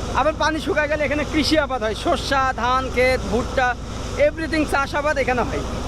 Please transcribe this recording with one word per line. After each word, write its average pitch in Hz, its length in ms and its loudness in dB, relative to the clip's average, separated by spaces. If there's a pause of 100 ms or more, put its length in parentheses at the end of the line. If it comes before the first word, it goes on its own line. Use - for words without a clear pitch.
(160)
আবার 285 240 2
পানি 311 200 0
শুকায় 285 280 0
গেলে 294 160 0
এখানে 294 200 0 (100)
কৃষি - 240 2
আবাদ 262 260 0
হয়, 214 120 -2
সর্ষা, 269 640 0
ধান 254 320 0
ক্ষেত, 254 320 2 (100)
ভুট্টা, 247 440 0 (420)
everything 302 540 2
চাষাবাদ 285 460 0
এখানে 247 240 0
হয়। 147 180 -4 (280)